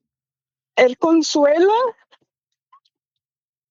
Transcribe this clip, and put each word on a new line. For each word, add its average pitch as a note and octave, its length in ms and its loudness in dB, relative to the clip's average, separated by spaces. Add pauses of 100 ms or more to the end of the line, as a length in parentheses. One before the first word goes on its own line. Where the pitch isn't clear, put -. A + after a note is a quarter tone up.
(760)
Él B3+ 240 0
consuela D#4+ 760 0 (2000)